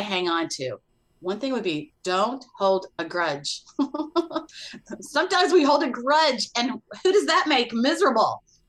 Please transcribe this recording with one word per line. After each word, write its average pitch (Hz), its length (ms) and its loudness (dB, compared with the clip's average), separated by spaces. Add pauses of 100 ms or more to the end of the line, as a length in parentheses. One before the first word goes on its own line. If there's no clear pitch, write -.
hang 185 280 -2
on 165 240 0
to. 127 240 -6 (440)
One 190 180 -4
thing 262 140 -2
would 226 100 -2
be, 151 280 -4 (120)
don't 208 400 -2 (140)
hold 190 300 2 (120)
a 170 60 -4
grudge. 160 560 -4 (180)
<laughs> - 1200 -6
Sometimes 359 520 0
we 349 100 6
hold 285 200 4
a 285 60 -2
grudge, 254 680 0
and 247 140 -2 (320)
who 370 80 4
does 381 140 4
that 330 220 2
make 247 260 0
miserable? 233 680 2 (260)